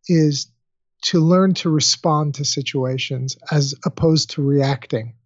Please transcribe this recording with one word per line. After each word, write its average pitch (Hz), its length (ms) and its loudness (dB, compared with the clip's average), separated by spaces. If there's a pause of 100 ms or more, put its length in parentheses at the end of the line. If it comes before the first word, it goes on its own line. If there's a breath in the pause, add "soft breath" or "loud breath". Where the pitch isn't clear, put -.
is 156 420 2 (540)
to - 180 0
learn 180 340 4
to 170 160 -2
respond 151 640 0
to 143 100 -8
situations 131 920 -4 (140)
as 139 240 0 (100)
opposed 160 460 0
to 151 120 -6
reacting. 135 720 -2 (120)